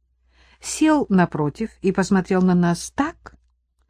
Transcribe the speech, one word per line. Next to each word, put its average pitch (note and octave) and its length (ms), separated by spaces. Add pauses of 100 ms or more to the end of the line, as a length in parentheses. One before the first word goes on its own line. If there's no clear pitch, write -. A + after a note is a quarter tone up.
(600)
сел D4+ 500
напротив E3+ 640 (100)
и F#3+ 100
посмотрел F#3 500
на F#3 140
нас F3 360
так, - 440 (540)